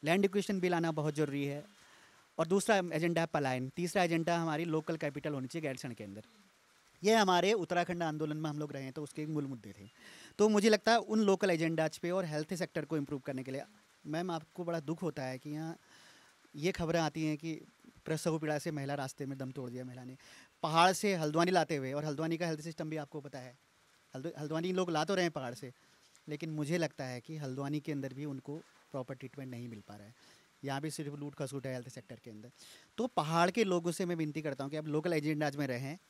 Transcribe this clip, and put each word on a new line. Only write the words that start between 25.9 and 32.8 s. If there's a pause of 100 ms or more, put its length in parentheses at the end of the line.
लेकिन
मुझे
लगता
है
कि
हल्द्वानी
के
अंदर
भी
उनको (340)
प्रॉपर
ट्रीटमेंट
नहीं
मिल
पा
रहा
है। (480)
यहाँ
भी
सिर्फ
लूट
खसूट
है
हेल्थ
सेक्टर
के
अंदर। (460)